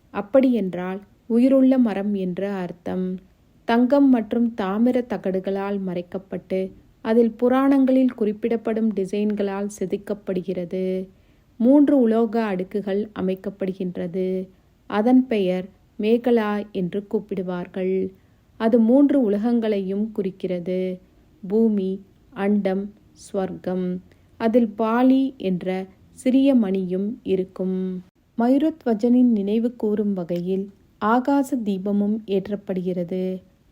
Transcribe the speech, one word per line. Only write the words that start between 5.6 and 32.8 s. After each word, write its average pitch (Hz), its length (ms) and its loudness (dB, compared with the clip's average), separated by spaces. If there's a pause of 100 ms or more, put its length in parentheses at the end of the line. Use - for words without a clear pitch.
மறைக்கப்பட்டு 185 880 -6 (300)
அதில் 226 300 4
புராணங்களில் 262 840 2
குறிப்பிடப்படும் 220 800 -2
டிசைன்களால் 202 720 -2
செதுக்கப்படுகிறது. 185 1400 -6 (540)
மூன்று 277 400 6
உலோக 226 440 2
அடுக்குகள் 196 680 -4
அமைக்கப்படுகின்றது. 190 1300 -6 (440)
அதன் 247 360 4
பெயர் 185 420 -2 (300)
மேகலா 214 720 0
என்று 196 340 -6
கூப்பிடுவார்கள். 190 1040 -6 (500)
அது 226 180 4
மூன்று 269 440 6
உலகங்களையும் 208 920 -2
குறிக்கிறது. 185 840 -6 (440)
பூமி, 196 580 0 (320)
அண்டம், 196 600 -2 (200)
ஸ்வர்க்கம். 185 880 -6 (400)
அதில் 226 280 2
பாலி 254 680 0
என்ற 185 500 -4 (260)
சிறிய 269 420 2
மணியும் 196 680 0
இருக்கும். 185 800 -4 (360)
மயூரத்வஜனின் 247 920 2
நினைவு 226 460 0
கூறும் 208 360 -2
வகையில் 180 580 -4 (320)
ஆகாச 262 600 0
தீபமும் 202 640 -2
ஏற்றப்படுகிறது. 185 1120 -4 (320)